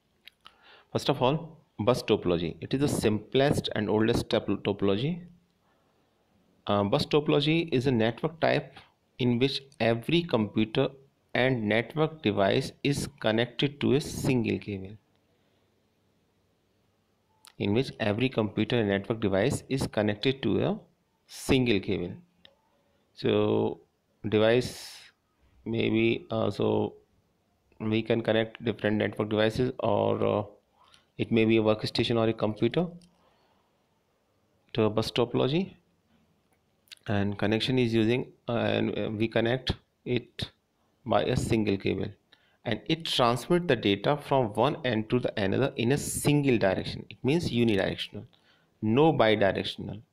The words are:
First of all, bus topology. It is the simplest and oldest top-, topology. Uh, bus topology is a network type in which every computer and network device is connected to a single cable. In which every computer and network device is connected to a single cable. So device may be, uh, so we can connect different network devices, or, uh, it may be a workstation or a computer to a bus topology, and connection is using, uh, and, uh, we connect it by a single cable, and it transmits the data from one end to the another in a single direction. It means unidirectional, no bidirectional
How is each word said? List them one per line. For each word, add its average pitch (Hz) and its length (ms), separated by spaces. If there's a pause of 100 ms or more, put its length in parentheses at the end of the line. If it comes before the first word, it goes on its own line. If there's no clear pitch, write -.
(920)
First - 180
of 135 100
all, 135 380 (200)
bus 123 240
topology. 87 600
It - 100
is 135 80
the 143 80
simplest 131 840
and 104 160
oldest 110 400
top-, 110 160
topology. 104 800 (1400)
Uh, 101 180
bus 135 200
topology 151 680
is 127 160
a 139 40
network 120 500
type 131 320 (460)
in 123 200
which 139 220 (180)
every 117 440
computer 110 640 (460)
and 123 340
network 151 540
device 104 500 (100)
is 143 280 (100)
connected 117 600
to 117 160
a 151 40
single 113 580
cable. 98 380 (2500)
In 101 160
which 131 260
every 113 300
computer 110 480
and 104 100
network 98 320
device 101 480
is 135 180
connected 107 580
to 101 200
a 196 140 (480)
single 120 540
cable. 90 320 (1000)
So 107 680 (460)
device 110 720 (720)
may 113 240
be, 113 400
uh, 110 200
so 107 440 (840)
we 110 220
can 117 200
connect 113 420
different 107 320
network 107 320
devices, 110 520
or, 107 440
uh, 104 180 (760)
it 110 140
may 113 140
be 113 100
a 110 60
workstation 113 560
or 113 100
a 113 60
computer 117 520 (1900)
to 113 80
a 107 80
bus 110 200
topology, 127 640 (1300)
and 101 320
connection 110 400
is 113 160
using, 113 320 (240)
uh, - 20
and, 110 460
uh, 104 120
we 110 160
connect 113 460 (320)
it - 460 (560)
by 104 180
a 127 100
single 107 440
cable, 98 320 (560)
and 110 180
it 160 220
transmits 135 600
the 135 100
data 107 420 (100)
from 127 240
one 127 320
end 110 240
to 123 100
the - 140 (100)
another 107 340
in 120 160
a 147 40
single 143 640
direction. 92 500
It - 140
means 156 280
unidirectional, 104 720 (580)
no 131 280
bidirectional 101 920 (100)